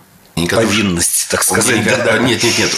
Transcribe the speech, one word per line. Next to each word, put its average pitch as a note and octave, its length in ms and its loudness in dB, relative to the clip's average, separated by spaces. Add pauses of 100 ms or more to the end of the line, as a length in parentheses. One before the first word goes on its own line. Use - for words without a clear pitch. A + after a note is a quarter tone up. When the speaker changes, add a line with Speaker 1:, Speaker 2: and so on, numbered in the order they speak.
(360)
Speaker 1:
никогда F2 300 0
в G#2 60 0
жи-, G#2+ 100 0
Speaker 2:
Повинность, F2 480 -2
так - 180 -2
Speaker 1:
у - 60 0
меня A2+ 100 2
Speaker 2:
сказать, A#2 220 0
Speaker 1:
никогда, G#2+ 280 0
Speaker 2:
да? A2 40 2
Speaker 1:
нет, A2+ 260 0
нет, A2 140 2
нет, G2 200 0